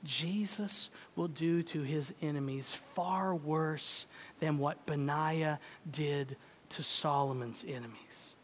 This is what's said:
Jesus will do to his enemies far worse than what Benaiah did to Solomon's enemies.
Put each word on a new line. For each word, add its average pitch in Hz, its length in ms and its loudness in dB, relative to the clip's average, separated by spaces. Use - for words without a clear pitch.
Jesus 190 840 0
will 170 120 2
do 165 340 2
to 160 180 -2
his 147 400 -2
enemies 139 560 -2
far 185 400 2
worse 156 720 2
than 151 180 2
what 143 260 0
Benaiah 151 760 2
did 143 460 0
to - 140 -6
Solomon's 135 840 2
enemies. 120 760 -10